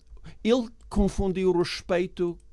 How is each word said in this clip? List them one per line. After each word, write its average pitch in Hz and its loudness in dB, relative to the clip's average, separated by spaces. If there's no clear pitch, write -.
ele 226 2
confundiu 190 0
o 175 0
respeito 175 -2